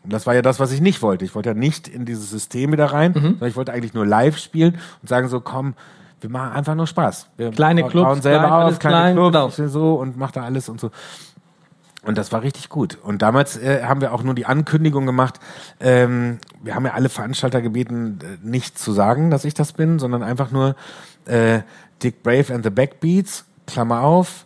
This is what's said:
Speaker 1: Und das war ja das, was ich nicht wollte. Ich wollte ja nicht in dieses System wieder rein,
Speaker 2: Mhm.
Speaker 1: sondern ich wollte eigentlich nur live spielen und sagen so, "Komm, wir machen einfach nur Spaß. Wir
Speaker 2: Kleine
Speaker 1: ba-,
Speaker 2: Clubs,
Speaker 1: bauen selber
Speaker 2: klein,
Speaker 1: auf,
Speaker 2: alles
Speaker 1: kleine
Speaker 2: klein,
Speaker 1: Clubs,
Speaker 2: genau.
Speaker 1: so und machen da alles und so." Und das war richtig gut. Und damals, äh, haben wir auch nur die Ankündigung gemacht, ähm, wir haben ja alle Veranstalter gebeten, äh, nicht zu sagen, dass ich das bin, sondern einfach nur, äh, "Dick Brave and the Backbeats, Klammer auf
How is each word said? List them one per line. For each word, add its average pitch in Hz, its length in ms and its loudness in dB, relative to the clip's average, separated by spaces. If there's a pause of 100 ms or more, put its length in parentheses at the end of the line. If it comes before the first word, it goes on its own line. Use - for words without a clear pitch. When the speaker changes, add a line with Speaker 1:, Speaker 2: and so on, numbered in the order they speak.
Speaker 1:
Und 98 80 -8
das 110 140 -4
war 127 80 2
ja 123 80 4
das, 127 180 2
was 131 100 2
ich 139 120 0
nicht 190 180 2
wollte. 95 240 0
Ich 92 100 -10
wollte 107 140 -4
ja 110 60 -2
nicht 139 340 -2
in 123 160 -10
dieses 110 260 -8
System 123 420 -4
wieder 151 200 2
rein, 160 200 4
Speaker 2:
Mhm. 151 100 0
Speaker 1:
sondern 156 260 0
ich 117 80 -6
wollte 127 160 -6
eigentlich 117 220 -8
nur 107 120 0
live 120 300 4
spielen 170 400 2 (240)
und - 80 -18
sagen 127 200 0
so, 123 120 -4
"Komm, 131 320 -8 (480)
wir 113 100 -12
machen 127 220 -8
einfach 143 220 -4
nur 165 120 0
Spaß. 151 420 -2 (100)
Wir 117 120 -4
Speaker 2:
Kleine 156 340 4
Speaker 1:
ba-, 127 40 -2
Speaker 2:
Clubs, 175 200 4
Speaker 1:
bauen 139 140 2
selber 143 180 6
Speaker 2:
klein, 151 120 4
Speaker 1:
auf, 170 140 6
Speaker 2:
alles 165 120 2
Speaker 1:
kleine 156 180 2
Speaker 2:
klein, 180 200 6
Speaker 1:
Clubs, 170 400 4
Speaker 2:
genau. 147 120 -2
Speaker 1:
so 156 260 2
und 131 240 -4
machen 135 160 -6
da 127 100 -6
alles 131 240 -6
und 113 100 -12
so." 113 120 -6 (1120)
Und - 140 -2
das 104 140 -6
war 110 100 -4
richtig - 260 -6
gut. 131 340 -6
Und 104 200 -4
damals, 131 340 2
äh, 127 280 -2
haben 135 180 0
wir 120 100 -2
auch 113 100 -4
nur 131 120 -2
die 120 100 -4
Ankündigung 147 600 0
gemacht, 127 340 -2 (400)
ähm, 123 560 2 (260)
wir 110 120 -10
haben 123 100 -4
ja 131 80 -4
alle 131 160 0
Veranstalter 123 540 -4
gebeten, 117 600 -4
äh, 90 240 -16
nicht 117 320 -6
zu 110 140 -4
sagen, 120 380 2
dass 147 160 0
ich 147 80 -4
das 151 180 -2
bin, 160 260 0
sondern 123 240 -2
einfach 123 280 -4
nur, 135 260 0 (480)
äh, 113 360 2 (420)
"Dick 123 200 -4
Brave 131 320 2
and 120 80 -4
the 110 60 0
Backbeats, 160 800 0 (200)
Klammer 117 360 -2
auf 175 440 2